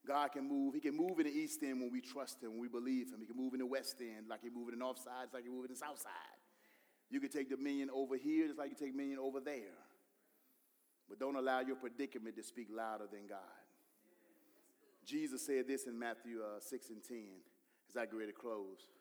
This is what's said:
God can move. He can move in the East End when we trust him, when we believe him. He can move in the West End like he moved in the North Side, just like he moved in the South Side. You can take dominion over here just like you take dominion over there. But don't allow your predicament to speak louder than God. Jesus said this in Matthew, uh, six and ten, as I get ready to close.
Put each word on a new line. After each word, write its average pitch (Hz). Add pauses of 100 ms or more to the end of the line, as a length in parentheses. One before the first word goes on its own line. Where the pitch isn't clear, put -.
God 139
can 139
move. 139
He 156
can 147
move 175
in 151
the 143
East 151
End 135
when 123
we 123
trust 131
him, 113
when 113
we 120
believe 123
him. 107
He 110
can 113
move 127
in 131
the 127
West 131
End 110
like 113
he 120
moved 120
in 117
the 127
North 127
Side, 127
just 123
like 123
he 123
moved 127
in 127
the 127
South 147
Side. 101 (960)
You 135
can 139
take 135
dominion 139
over 135
here 156
just 143
like 143
you -
take 139
dominion 139
over 135
there. 117 (1300)
But 104
don't 139
allow 131
your 131
predicament 120
to 110
speak 113
louder 110
than 104
God. 98 (1700)
Jesus 143
said 131
this 135
in 117
Matthew, 117
uh, 104
six -
and 104
ten, 110 (600)
as -
I 117
get 110
ready 107
to 101
close. 101 (120)